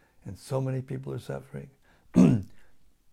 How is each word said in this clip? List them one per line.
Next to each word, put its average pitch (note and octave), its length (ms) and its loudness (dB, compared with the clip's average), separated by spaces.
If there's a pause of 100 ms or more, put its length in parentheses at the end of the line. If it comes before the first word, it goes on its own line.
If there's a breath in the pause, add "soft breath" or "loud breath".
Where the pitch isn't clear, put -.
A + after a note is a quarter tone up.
(260 soft breath)
and F#2+ 140 -12
so C3+ 220 -4
many C3 200 -4
people C3+ 320 -10
are B2+ 60 -8
suffering, C3 500 -12 (460 soft breath)
<clears throat> C#3 320 6 (640 soft breath)